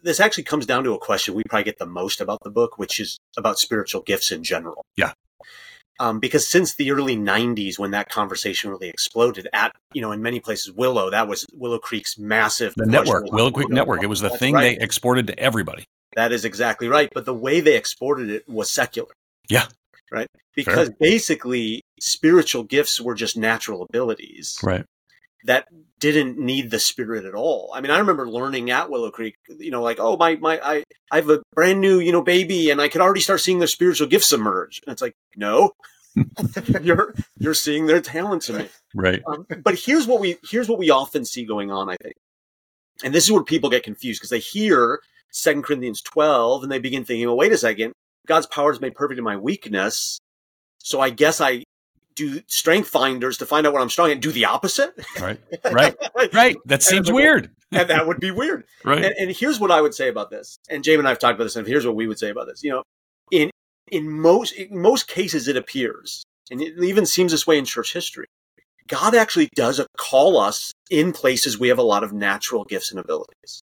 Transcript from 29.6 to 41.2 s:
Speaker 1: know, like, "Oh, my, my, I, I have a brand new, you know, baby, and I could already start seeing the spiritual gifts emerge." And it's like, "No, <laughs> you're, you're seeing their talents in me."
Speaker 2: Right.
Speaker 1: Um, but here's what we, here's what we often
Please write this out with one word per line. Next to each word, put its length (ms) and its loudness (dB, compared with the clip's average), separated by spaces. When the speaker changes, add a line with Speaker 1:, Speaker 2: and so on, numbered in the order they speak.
Speaker 1:
know, 120 -4
like, 180 -2
"Oh, 160 2
my, 200 4
my, 260 -2
I, 220 -2
I 60 0
have 140 2
a 120 4
brand 260 4
new, 200 6
you 120 2
know, 100 4
baby, 480 2
and 100 2
I 80 2
could 120 -2
already 200 4
start 200 0
seeing 180 0
the 80 2
spiritual 400 2
gifts 260 4
emerge." 540 -2
And 60 -12
it's 100 -10
like, 120 -6
"No, 360 6
<laughs> 680 -2
you're, 320 2
you're 160 -2
seeing 320 -2
their 140 4
talents 480 -6
in 100 -6
me." 100 -8
Speaker 2:
Right. 320 0
Speaker 1:
Um, 200 -10
but 160 2
here's 280 2
what 140 2
we, 160 -2
here's 200 -2
what 100 0
we 120 2
often 340 2